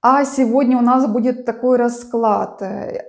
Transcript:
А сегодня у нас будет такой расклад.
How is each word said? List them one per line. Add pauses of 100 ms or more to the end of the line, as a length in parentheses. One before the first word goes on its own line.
А
сегодня
у
нас
будет
такой
расклад. (480)